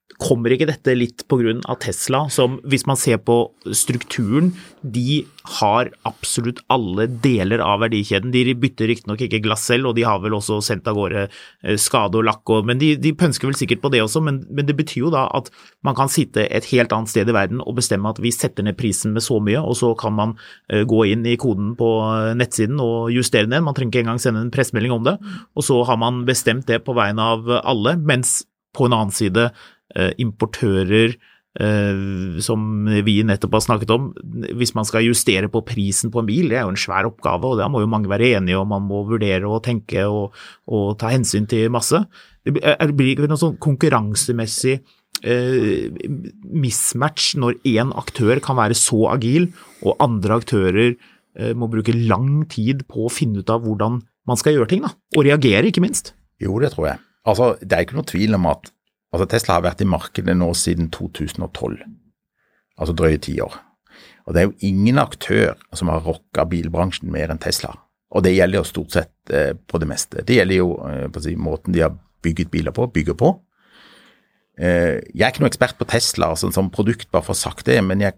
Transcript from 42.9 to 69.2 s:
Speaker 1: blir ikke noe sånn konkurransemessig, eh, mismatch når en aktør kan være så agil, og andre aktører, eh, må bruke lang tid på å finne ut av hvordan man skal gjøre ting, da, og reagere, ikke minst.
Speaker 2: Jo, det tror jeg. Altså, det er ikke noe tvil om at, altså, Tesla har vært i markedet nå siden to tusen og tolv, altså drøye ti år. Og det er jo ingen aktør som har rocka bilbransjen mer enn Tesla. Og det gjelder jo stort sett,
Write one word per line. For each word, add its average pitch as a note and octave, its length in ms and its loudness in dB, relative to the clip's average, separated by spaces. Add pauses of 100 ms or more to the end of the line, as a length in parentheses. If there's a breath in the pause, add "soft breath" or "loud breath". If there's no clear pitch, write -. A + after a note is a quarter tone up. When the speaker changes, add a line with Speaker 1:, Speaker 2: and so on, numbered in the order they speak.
Speaker 1:
blir C3 160 4
ikke D3 160 2
noe D3 80 0
sånn E3 180 0
konkurransemessig, B2 1200 0 (480 soft breath)
eh, A2+ 640 0 (560)
mismatch C#3 960 -2
når A#2+ 180 0 (200)
en C#3 180 0
aktør B2 480 0
kan B2+ 160 0
være A2 180 4
så A2 380 2
agil, C#3 340 2 (320 loud breath)
og - 220 2
andre A2 340 2
aktører, A2 560 2 (400 soft breath)
eh, A2+ 200 -4
må A#2 180 -4
bruke A2+ 240 0
lang B2 500 2
tid C3 400 -2
på A2+ 220 -4
å - 40 -4
finne G#2+ 280 -2
ut F#2 100 -4
av A#2 140 0
hvordan A2 380 0 (260)
man B2 80 2
skal D3+ 160 2
gjøre B2 240 2
ting, C4+ 80 -2
da, - 80 -6 (240)
og D3 80 6
reagere, C3 480 4
ikke F3 100 2
minst. - 300 -4 (260)
Speaker 2:
Jo, G2+ 220 -2
det C#3 160 -2
tror D2+ 160 -2
jeg. - 60 -8 (300)
Altså, A2 320 2
det F#2+ 120 -2
er E2+ 120 2
ikke B2+ 140 -6
noe C3+ 100 -6
tvil G#2 300 2
om F2 100 2
at, - 220 -4 (420)
altså, F2+ 160 0
Tesla A2 280 0
har F2 100 2
vært E2+ 180 -2
i G2 40 2
markedet F#2 480 -2
nå F2 100 2 (100)
siden E2+ 360 0
to E2+ 200 -8
tusen - 320 -6
og - 120 -8
tolv, A1 260 -6 (960)
altså D#2+ 180 -2
drøye D#2 240 2
ti C#2+ 140 -8 (100)
år. - 80 -12 (720 loud breath)
Og - 80 -10
det E2+ 80 4
er F#2+ 60 4
jo G2 220 -4
ingen G#2+ 340 4
aktør - 560 -2 (180)
som F2+ 160 -2
har D#2+ 140 -2
rocka - 420 -2
bilbransjen E2+ 640 -4
mer D2+ 200 -4
enn D#2+ 100 -8
Tesla. - 320 -6 (420)
Og F#2 80 2
det F#2 120 6
gjelder F#2+ 260 2
jo - 60 -6
stort - 280 -6
sett, E2 160 -2 (160)